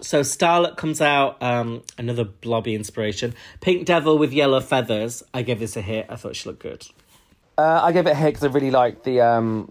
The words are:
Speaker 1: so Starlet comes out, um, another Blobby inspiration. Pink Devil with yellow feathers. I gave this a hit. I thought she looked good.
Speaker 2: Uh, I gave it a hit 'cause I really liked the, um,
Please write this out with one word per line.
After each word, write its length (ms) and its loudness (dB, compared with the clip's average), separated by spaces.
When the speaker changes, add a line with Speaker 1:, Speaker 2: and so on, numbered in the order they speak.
Speaker 1:
so 200 0
Starlet 560 2
comes 260 -4
out, 400 2
um, 400 -2
another 260 -4
Blobby 500 -4
inspiration. 600 -6
Pink 240 0
Devil 320 4
with 160 2
yellow 280 2
feathers. 640 -2
I 80 -4
gave 160 -4
this 180 -8
a 60 -6
hit. 260 -6
I 80 -12
thought 200 -12
she 120 -12
looked 140 -14
good. 240 -14
Speaker 2:
Uh, 240 4
I 100 4
gave 140 2
it 40 4
a 40 2
hit 200 2
'cause 100 -4
I 40 0
really 220 0
liked 340 2
the, 180 2
um, 480 2